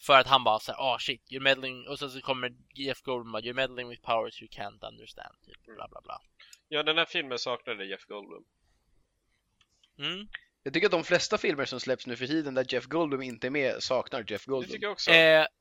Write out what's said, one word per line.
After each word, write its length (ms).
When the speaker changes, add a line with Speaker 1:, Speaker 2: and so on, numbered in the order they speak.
Speaker 1:
För 140
att 80
han 160
bara 160
så 120
här, 80
"Ah, 60
shit, 220
you're 120
meddling", 440
och 120
sen 120
så 100
kommer 300
Jeff 260
Goldblum 300
bara, 100
"You're 120
meddling 360
with 120
powers 400
you 100
can't 400
understand", 440
typ, 220
Speaker 2:
Mm. 80
Speaker 1:
bla, 120
bla, 140
bla. 200
Speaker 2:
Ja, 160
den 140
här 80
filmen 340
saknade 460
Jeff 200
Goldblum. 380
Speaker 1:
Mm. 280
Speaker 3:
Jag 100
tycker 140
att 40
de 120
flesta 340
filmer 280
som 140
släpps 280
nu 80
för 120
tiden 260
där 200
Jeff 120
Goldblum 360
inte 260
är 40
med 320
saknar 440
Jeff 180
Speaker 2:
Det 60
Speaker 3:
Goldblum. 200
Speaker 2:
tycker 140
jag 60
också. 200
Speaker 1:
Eh, 340